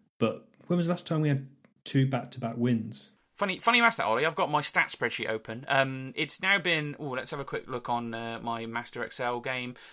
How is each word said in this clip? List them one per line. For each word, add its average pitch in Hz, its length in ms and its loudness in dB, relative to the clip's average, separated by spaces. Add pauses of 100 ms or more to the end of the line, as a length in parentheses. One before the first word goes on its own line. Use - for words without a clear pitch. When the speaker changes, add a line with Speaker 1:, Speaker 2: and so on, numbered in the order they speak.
(180)
Speaker 1:
but - 280 0 (200)
when 175 100 2
was 170 100 2
the 175 60 2
last - 140 -4
time 160 160 0
we 151 60 4
had 139 180 2 (380)
two 135 220 4
back-to-back 120 500 -4
wins? 117 540 0 (260)
Speaker 2:
Funny, 196 220 0
funny 240 200 4
you 233 60 8
asked 226 140 6
that, - 80 0
Ollie. 117 180 4
I've 160 100 2
got 165 160 0
my 147 120 2
stats - 340 0
spreadsheet 120 320 -2
open. 113 400 -6
Um, 131 480 2
it's 147 240 -4
now 196 180 2
been, 156 400 0
oh, 147 120 -6
let's 123 220 -4
have 143 80 -4
a 135 40 -6
quick - 240 -6
look 123 220 -4
on, 117 240 -2
uh, 113 280 -6
my 117 220 -4
Master 117 400 -6
Excel 120 360 -4
game. 127 340 -6 (180)